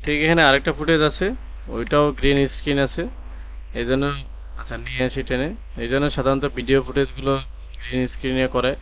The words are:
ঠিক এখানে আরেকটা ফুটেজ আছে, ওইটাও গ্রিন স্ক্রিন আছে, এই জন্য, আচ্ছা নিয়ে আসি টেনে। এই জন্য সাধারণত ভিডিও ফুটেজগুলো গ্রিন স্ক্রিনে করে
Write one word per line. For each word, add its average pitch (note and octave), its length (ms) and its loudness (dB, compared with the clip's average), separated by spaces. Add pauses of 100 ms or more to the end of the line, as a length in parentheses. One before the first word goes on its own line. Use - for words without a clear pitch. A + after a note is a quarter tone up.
ঠিক D3+ 220 0
এখানে E3 240 6
আরেকটা C#3 280 4
ফুটেজ D3+ 320 4
আছে, F3+ 160 -2 (500)
ওইটাও D3 300 2 (140)
গ্রিন C#3 180 6 (160)
স্ক্রিন C#3+ 340 -2
আছে, E3+ 160 -4 (760)
এই A#2 100 -2
জন্য, C3+ 140 2 (560)
আচ্ছা A#2 160 -10 (100)
নিয়ে B2+ 220 -4
আসি C3+ 220 -4
টেনে। C3 200 0 (340)
এই A#2 80 -4
জন্য C#3+ 140 2 (100)
সাধারণত C3+ 300 2 (120)
ভিডিও C3 280 4
ফুটেজগুলো C3+ 480 0 (480)
গ্রিন B2+ 220 -2 (100)
স্ক্রিনে C3 420 0
করে B2+ 160 2 (100)